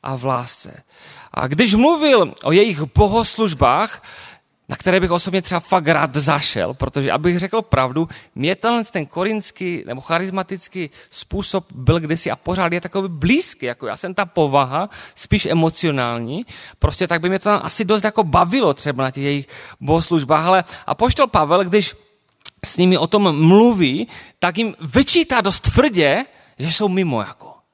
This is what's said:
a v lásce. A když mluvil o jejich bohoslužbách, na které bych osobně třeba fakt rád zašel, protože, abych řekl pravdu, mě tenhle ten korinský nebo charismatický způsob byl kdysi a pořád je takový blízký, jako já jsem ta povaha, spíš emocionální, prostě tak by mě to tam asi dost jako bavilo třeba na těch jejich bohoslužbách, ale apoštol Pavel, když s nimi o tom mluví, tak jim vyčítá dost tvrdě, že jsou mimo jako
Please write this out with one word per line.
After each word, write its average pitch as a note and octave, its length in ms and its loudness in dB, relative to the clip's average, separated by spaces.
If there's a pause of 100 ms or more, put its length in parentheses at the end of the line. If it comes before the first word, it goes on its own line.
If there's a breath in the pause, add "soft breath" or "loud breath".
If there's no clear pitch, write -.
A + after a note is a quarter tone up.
a C3+ 120 -6
v B2 100 -10
lásce. - 580 -6 (480 loud breath)
A - 160 -4
když F#3+ 260 2
mluvil C4+ 600 4 (100)
o C#3 80 0
jejich F#3 300 4
bohoslužbách, F#3 1200 0 (680 loud breath)
na - 60 -8
které F#3 240 0
bych F3 120 0
osobně F3+ 300 -2
třeba F3 180 -4
fakt E3+ 280 0
rád D3+ 280 0
zašel, C#3 580 -2
protože, C3+ 380 -4
abych E3+ 280 0
řekl G3+ 220 -2
pravdu, C3+ 460 -2 (280 loud breath)
mě E3 200 -2
tenhle A#3 280 -2
ten E3 220 -8
korinský F#3+ 840 -6
nebo B2+ 140 -10
charismatický F#3 880 -6 (200 loud breath)
způsob - 640 -8
byl C#3 260 2
kdysi E3 320 -4
a - 40 -4
pořád F3 380 -2
je F3 80 -4
takový F#3+ 280 -6
blízký, E3+ 560 0
jako A#2+ 220 -8
já G#2 100 -6
jsem F3+ 160 -10
ta G3 120 -2
povaha, C#3+ 640 0 (260 loud breath)
spíš - 300 -2
emocionální, D3 1000 -2 (340 loud breath)
prostě D3+ 280 0
tak E3 140 -2
by F3+ 80 -2
mě F#3+ 100 -2
to - 40 -10
tam G#3 200 0
asi G3 220 -4
dost G#3 180 0
jako G#3+ 200 0
bavilo F3 500 2
třeba C3+ 300 -4
na C3 80 -2
těch C#3 120 -8
jejich C#3+ 240 -2 (320 loud breath)
bohoslužbách, D#3 680 0
ale F#3 180 4 (220 loud breath)
apoštol B3+ 420 0
Pavel, F3 360 2
když F#3 320 0 (680)
s - 120 -6
nimi F3+ 200 4
o D#3+ 100 0
tom E3 400 4
mluví, G3 600 6 (320 loud breath)
tak F3 180 0
jim A3+ 240 -2
vyčítá B3+ 600 2
dost F#3 200 -2
tvrdě, G#3 640 2 (340 soft breath)
že D#3+ 140 -4
jsou G#3+ 160 0
mimo E3+ 320 0
jako - 320 -14 (200)